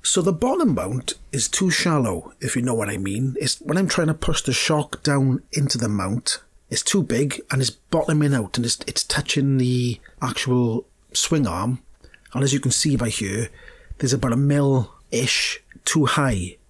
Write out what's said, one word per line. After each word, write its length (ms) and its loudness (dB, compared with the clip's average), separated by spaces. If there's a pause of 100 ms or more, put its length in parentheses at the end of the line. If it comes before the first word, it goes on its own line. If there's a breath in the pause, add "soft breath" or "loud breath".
So 180 0
the 120 2
bottom 420 2
mount 400 -4 (160)
is 160 -2
too 240 2
shallow, 680 0
if 160 -4
you 60 0
know 120 0
what 160 -2
I 60 -4
mean. 440 -2
It's 200 -2
when 180 -2
I'm 80 2
trying 220 0
to 60 2
push 280 -2
the 100 0
shock 520 -2
down 480 2
into 260 0
the 100 -2
mount, 540 -2 (260)
it's 140 -2
too 220 2
big 360 0 (120)
and 100 0
it's 80 0
bottoming 640 0
out 220 -2
and 100 0
it's, 220 -2
it's 160 -4
touching 540 0
the 420 0 (200 loud breath)
actual 640 0 (280)
swing 340 0
arm. 340 -2 (540 loud breath)
And 80 0
as 100 2
you 60 0
can 140 0
see 240 2
by 120 0
here, 420 -4 (480 loud breath)
there's 140 0
about 200 0
a 40 2
mil-ish 1300 0 (220)
too 220 2
high 500 0 (140)